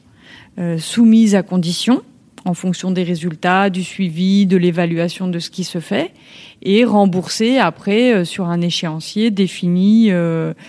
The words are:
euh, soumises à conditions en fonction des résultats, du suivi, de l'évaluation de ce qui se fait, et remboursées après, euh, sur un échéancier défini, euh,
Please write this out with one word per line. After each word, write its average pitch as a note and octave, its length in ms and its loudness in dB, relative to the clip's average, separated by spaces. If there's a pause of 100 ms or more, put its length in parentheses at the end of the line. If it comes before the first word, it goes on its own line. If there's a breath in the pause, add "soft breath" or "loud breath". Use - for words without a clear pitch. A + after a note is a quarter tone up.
(600 loud breath)
euh, E3+ 180 -4
soumises A3 580 4
à F#3+ 80 4
conditions F#3 580 -2 (440)
en F3+ 80 -2
fonction F#3 380 -4
des F#3 100 -2
résultats, F3+ 720 0
du F3+ 120 -6
suivi, F#3+ 600 0
de F#3 100 2
l'évaluation F3 720 0
de E3+ 120 -4
ce E3+ 100 -12
qui - 140 -8
se F3 160 -8
fait, B3+ 340 -6 (480 loud breath)
et G#3+ 240 2
remboursées G#3 720 0
après, A3 560 0
euh, F#3 100 2
sur F3 220 -6
un E3+ 160 -2
échéancier E3+ 680 -4
défini, G3 800 2
euh, E3 420 -2 (140 loud breath)